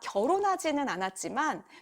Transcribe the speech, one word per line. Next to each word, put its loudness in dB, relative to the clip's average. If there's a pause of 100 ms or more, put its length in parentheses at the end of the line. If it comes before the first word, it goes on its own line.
결혼하지는 2
않았지만 -2 (160)